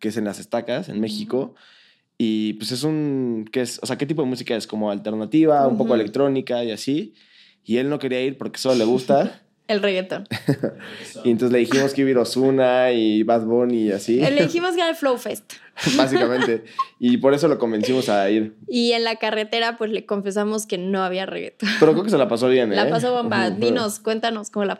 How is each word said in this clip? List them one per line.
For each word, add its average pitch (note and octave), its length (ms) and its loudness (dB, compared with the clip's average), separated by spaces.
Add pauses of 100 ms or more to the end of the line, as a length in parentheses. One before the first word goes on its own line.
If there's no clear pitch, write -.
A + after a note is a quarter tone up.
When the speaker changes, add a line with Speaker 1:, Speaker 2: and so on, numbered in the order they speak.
Speaker 1:
que A2 80 -4
es G#2 80 -4
en A2 80 -2
Las G2+ 160 -6
Estacas, A#2+ 480 -6
en G2+ 80 -10
Speaker 2:
Ujú. G#2+ 60 -2
Speaker 1:
México. A2+ 520 -4 (640)
Y, G#2+ 360 0
pues, G#2+ 180 -10
es B2+ 100 -6
un, C3+ 680 -2
¿qué C3 80 -2
es? A#2 200 -6
O A2+ 60 -8
sea, A#2+ 100 -4
¿qué C#3+ 100 -4
tipo D#3 160 -2
de B2+ 60 -2
música A#2+ 280 -4
es? G#2 100 -6
¿Como G#2+ 240 -4
alternativa, C3 800 2
un A2+ 100 2
poco A#2 140 0
Speaker 2:
Ujú. A2+ 80 4
Speaker 1:
electrónica C3 640 0
y A#2 80 -4
así? C#3+ 420 -4 (500)
Y A2 120 0
él C3+ 120 0
no D3 120 -2
quería B2+ 240 -2
ir C3+ 140 -4
porque - 200 -10
solo C3 160 2
le A2+ 120 4
gusta C#3 600 2
Speaker 2:
<laughs> - 40 -20 (180)
El G#3 140 0
reggaetón. F#3+ 480 -2
Speaker 1:
<laughs> - 920 -6
Y B2 60 4
entonces A#2 220 2
le B2 80 4
dijimos C3+ 340 2
que C#3 60 0
iba C3+ 80 4
a - 20 2
ir B2 80 4
Ozuna B2+ 720 4
y A2 320 2
Bad A2+ 220 2
Bunny A#2+ 400 2
y G#2 80 2
así. G2 280 0
Speaker 2:
Le C#4+ 220 4
dijimos E4+ 300 0
que F4 80 -2
era E4 100 0
el D#4+ 60 -6
Flow C4 200 0
Fest. A3 360 -12 (240)
Speaker 1:
<laughs> C3+ 200 0
Básicamente. B2 680 2 (340)
Y A#2+ 200 2
por C3+ 160 4
eso D3+ 120 2
lo C#3+ 120 4
convencimos A#2+ 500 0
a G2+ 220 2
ir. G#2+ 260 0 (100)
Speaker 2:
Y A#3+ 260 0
en A#3 120 0
la A3+ 120 -2
carretera, A3 600 -2
pues, A3 140 -4
le F#3+ 140 -6
confesamos G#3 600 -2
que F#3+ 100 -4
no F#3+ 280 -2
había F#3 200 -4
reggaetón. F3+ 440 -8 (100)
Speaker 1:
Pero D#3 140 8
creo F3 120 0
que A3 60 -2
se E3 80 4
la B2+ 100 4
pasó A#2 200 0
bien, B2 240 4
¿eh? - 40 0
Speaker 2:
La - 140 2
pasó B3 220 0
bomba. A3 360 0
Speaker 1:
Ujú. G3 120 -4
Speaker 2:
Dinos, A#3 400 0
cuéntanos A3 500 -4
cómo G#3 140 -2
la F#3+ 160 -2